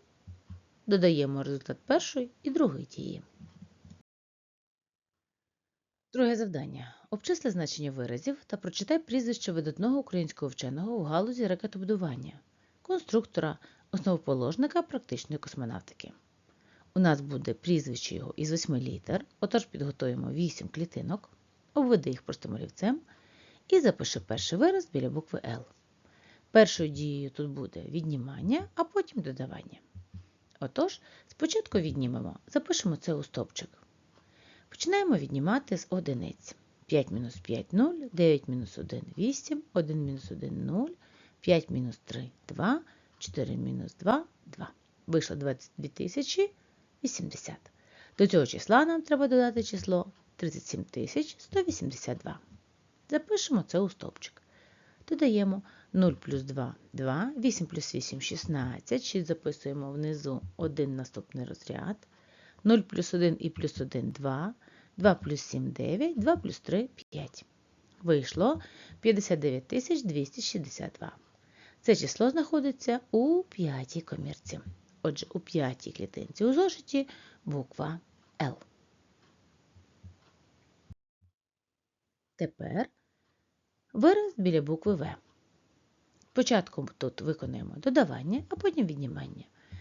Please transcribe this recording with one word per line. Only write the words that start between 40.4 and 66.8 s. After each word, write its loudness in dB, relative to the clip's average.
нуль, -2
п'ять 4
мінус -4
три — -8
два, 0
чотири -4
мінус -6
два — 0
два. -14
Вийшло 0
двадцять -4
дві -8
тисячі 0
вісімдесят. -8
До 8
цього 6
числа 6
нам 2
треба 2
додати 4
число 0
тридцять -4
сім -6
тисяч -4
сто 0
вісімдесят -4
два. -10
Запишемо 0
це 0
у 0
стовпчик. -14
Додаємо 4
нуль 6
плюс -4
два — -6
два, -2
вісім 0
плюс -8
вісім — -6
шістнадцять, -4
шість -4
записуємо -4
внизу, -4
один -2
наступний -8
розряд, -8
нуль 8
плюс -2
один 4
і -4
плюс -6
один — -4
два, -4
два 6
плюс -6
сім — -4
дев'ять, -2
два 4
плюс -6
три — -2